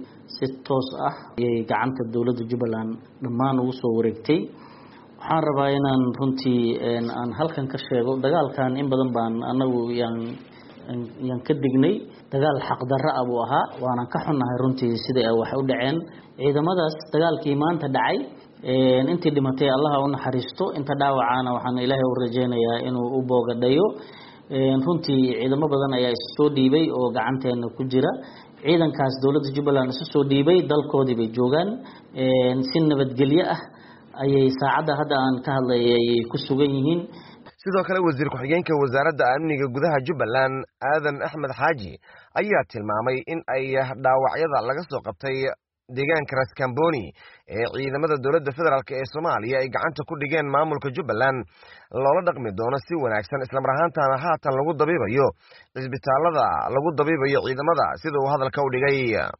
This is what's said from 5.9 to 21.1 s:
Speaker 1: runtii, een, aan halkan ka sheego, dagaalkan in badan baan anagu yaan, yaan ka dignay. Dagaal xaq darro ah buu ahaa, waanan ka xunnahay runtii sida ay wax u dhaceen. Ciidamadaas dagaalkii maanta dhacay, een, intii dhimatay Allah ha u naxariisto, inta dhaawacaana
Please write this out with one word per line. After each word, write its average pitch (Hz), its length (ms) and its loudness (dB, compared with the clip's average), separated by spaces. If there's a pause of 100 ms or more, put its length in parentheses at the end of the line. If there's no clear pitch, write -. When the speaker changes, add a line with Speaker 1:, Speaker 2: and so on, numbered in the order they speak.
Speaker 1:
runtii, 131 500 0 (140)
een, 117 320 -2
aan 120 240 -6
halkan 147 360 -2
ka - 80 -8
sheego, 123 400 0
dagaalkan 131 600 0
in 139 120 -2
badan 131 240 2
baan 113 280 0
anagu 127 480 0
yaan, 117 300 -2 (960)
yaan 127 260 -4
ka 156 120 0
dignay. 135 400 4 (300)
Dagaal 143 360 0
xaq - 220 -4
darro 135 300 0
ah 131 120 0
buu 120 160 -2
ahaa, 135 240 0 (100)
waanan 123 340 -4
ka - 100 -4
xunnahay 127 400 -2
runtii 127 380 0
sida 127 240 -2
ay 113 140 2
wax 110 180 0
u 135 100 -2
dhaceen. 135 340 0 (380)
Ciidamadaas 156 640 0 (100)
dagaalkii 151 500 0
maanta 151 320 0
dhacay, 131 280 0 (440)
een, 131 480 4
intii 165 240 2
dhimatay 139 360 2
Allah 139 240 2
ha 143 80 4
u 139 80 2
naxariisto, 131 640 -4
inta 143 220 -4
dhaawacaana 127 580 2